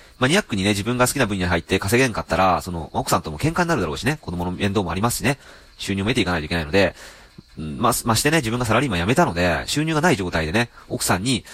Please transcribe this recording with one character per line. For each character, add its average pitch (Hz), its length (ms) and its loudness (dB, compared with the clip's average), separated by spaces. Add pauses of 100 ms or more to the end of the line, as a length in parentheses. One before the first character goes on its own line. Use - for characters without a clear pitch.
(200)
マ 123 80 2
ニ 165 100 4
ア 214 40 2
ッ - 20 0
ク - 140 -6
に 92 60 0
ね、 101 60 4
自 101 140 0
分 120 140 -2
が 123 100 4
好 - 60 -2
き 143 60 -2
な 127 60 4
分 101 140 -2
野 90 60 0
に 90 40 0
入 85 120 0
っ - 20 -8
て 95 160 0
稼 117 200 2
げ 131 80 4
ん 110 60 -2
か - 80 -6
っ - 60 -6
た 82 100 0
ら、 90 240 4
そ 90 100 -8
の、 85 220 -8
奥 - 160 -4
さ 101 80 2
ん 90 60 -2
と 80 80 -8
も 76 80 -8
喧 160 140 0
嘩 180 100 2
に 170 60 -2
な 165 60 2
る 120 60 0
だ 90 60 -2
ろ - 60 -4
う - 40 -8
し - 80 -4
ね、 151 160 -2
子 - 80 -14
供 87 160 -4
の 92 60 -4
面 101 180 -2
倒 101 140 0
も 85 80 -4
あ 87 40 -4
り 95 60 -4
ま 117 80 2
す - 80 -4
し - 60 -8
ね、 139 160 0 (400)
収 98 160 -4
入 98 80 -2
も 104 60 0
得 123 60 2
て 117 60 2
い 92 40 2
か 90 60 -2
な 87 60 0
い 78 40 -4
と 76 40 -8
い 73 40 -8
け 87 60 -2
な 82 60 0
い 76 40 -4
の 76 60 -10
で、 95 220 4 (640)
ま 78 300 -2
あ、 120 40 0 (120)
ま 113 100 2
し - 80 0
て 147 80 4
ね、 165 60 4
自 120 140 0
分 123 80 -2
が 123 60 0
サ 107 80 2
ラ 113 60 4
リ 143 80 0
ー - 20 -2
マ 92 80 -2
ン - 20 0
辞 85 60 0
め 120 100 2
た 175 100 6
の 95 80 -2
で、 85 320 0
収 147 180 -2
入 160 100 -2
が 151 80 2
な 175 100 4
い 127 40 4
状 92 160 -4
態 80 140 -2
で 78 60 -4
ね、 117 180 0 (180)
奥 - 160 -6
さ 104 140 0
ん 90 60 -4
に、 120 200 0 (100)